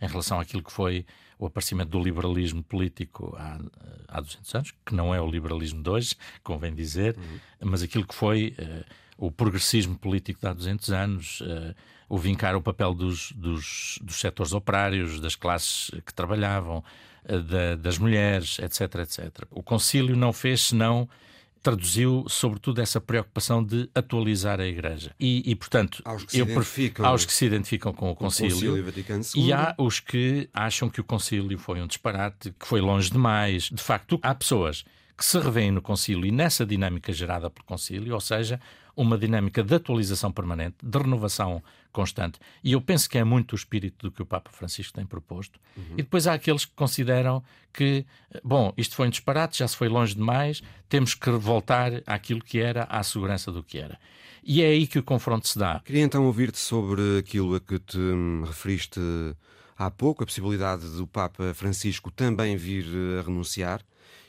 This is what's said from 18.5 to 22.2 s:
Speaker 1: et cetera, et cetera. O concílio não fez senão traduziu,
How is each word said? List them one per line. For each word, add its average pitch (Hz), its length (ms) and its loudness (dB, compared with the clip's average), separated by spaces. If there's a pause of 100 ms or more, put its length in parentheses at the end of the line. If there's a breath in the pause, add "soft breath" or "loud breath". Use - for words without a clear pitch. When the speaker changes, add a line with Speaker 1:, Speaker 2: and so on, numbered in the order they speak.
Speaker 1:
et - 160 -6
cetera, 92 300 -2
et 80 60 -10
cetera. - 400 -10
O - 120 -10
concílio 127 520 2
não 123 200 4
fez 127 340 2
senão 117 400 4 (540 loud breath)
traduziu, 123 640 2